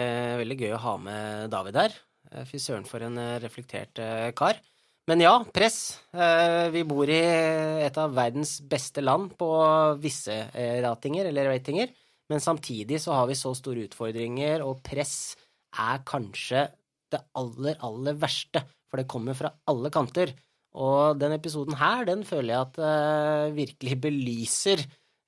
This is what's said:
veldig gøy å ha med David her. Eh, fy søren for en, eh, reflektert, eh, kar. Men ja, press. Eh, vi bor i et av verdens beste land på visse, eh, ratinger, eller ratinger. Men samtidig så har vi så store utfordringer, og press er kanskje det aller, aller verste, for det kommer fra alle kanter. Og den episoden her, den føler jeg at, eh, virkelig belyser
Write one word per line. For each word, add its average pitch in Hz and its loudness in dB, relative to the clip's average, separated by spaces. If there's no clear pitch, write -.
veldig 123 -4
gøy 107 -2
å 110 -10
ha 101 -2
med 107 -8
David 98 -4
her. 143 2
Eh, 131 -14
fy 131 -12
søren 110 -6
for 117 -10
en, 120 -6
eh, 120 -6
reflektert, 113 -12
eh, 113 -4
kar. 180 2
Men 165 6
ja, 202 10
press. - 0
Eh, 170 6
vi 165 0
bor 143 2
i 156 4
et 139 -2
av 156 0
verdens 127 0
beste 143 -4
land 160 2
på 156 4
visse, 147 -6
eh, 120 -2
ratinger, 139 -2
eller 143 0
ratinger. 143 -2
Men 151 0
samtidig 139 -2
så 170 -4
har 131 4
vi 135 -2
så 131 -4
store 120 -6
utfordringer, 120 -4
og 131 -8
press - -6
er 113 0
kanskje 127 -2
det 147 -2
aller, 131 -4
aller 127 -4
verste, 147 -2
for 135 -8
det 131 -2
kommer 127 -4
fra 131 -4
alle 135 0
kanter. 151 0
Og 143 4
den 147 0
episoden 151 -4
her, 202 2
den 190 0
føler 127 -2
jeg 127 2
at, 131 -8
eh, 151 2
virkelig 135 -4
belyser 139 0